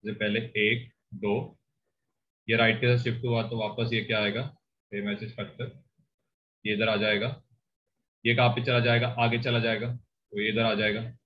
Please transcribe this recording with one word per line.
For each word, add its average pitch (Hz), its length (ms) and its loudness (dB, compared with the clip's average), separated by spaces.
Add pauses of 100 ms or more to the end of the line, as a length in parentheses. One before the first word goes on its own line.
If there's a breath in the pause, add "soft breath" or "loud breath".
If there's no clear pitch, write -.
सबसे 104 100 -6
पहले 107 260 -2 (200)
एक, 117 300 0 (240)
दो, 104 440 -4 (880)
ये 113 80 4
right 113 240 4
की 123 60 0
तरफ 123 160 4
shift 120 220 -4
हुआ 117 240 0
तो 117 100 -6
वापस 110 340 -2
ये 110 120 0
क्या 107 160 -2
आएगा, 104 220 -2 (500)
सेम 101 180 -4
ऐसे 110 180 -6
स्ट्रक्चर, 117 440 -10 (920)
ये 107 100 0
इधर 110 140 0
आ 107 100 2
जाएगा, 107 300 2 (960)
ये 120 100 4
कहाँ 123 160 4
पे 123 140 -2
चला 123 160 2
जाएगा, 120 280 2 (120)
आगे 117 200 2
चला 120 200 0
जाएगा, 113 320 -2
तो - 480 -10
ये 107 100 0
इधर 113 140 2
आ 110 120 2
जाएगा। 107 240 0 (260)